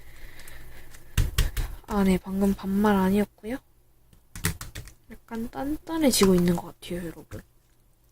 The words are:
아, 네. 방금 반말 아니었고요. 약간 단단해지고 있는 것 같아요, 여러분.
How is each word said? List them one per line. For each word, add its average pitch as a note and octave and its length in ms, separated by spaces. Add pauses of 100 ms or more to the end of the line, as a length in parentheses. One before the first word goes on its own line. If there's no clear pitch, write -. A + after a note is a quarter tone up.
(1900)
아, G#3 160
네. F#3 140
방금 G3 360
반말 G3+ 420
아니었고요. G3+ 640 (1500)
약간 A3+ 400
단단해지고 C4+ 840
있는 F3 220
것 - 220
같아요, F3 260
여러분. D3+ 360 (720)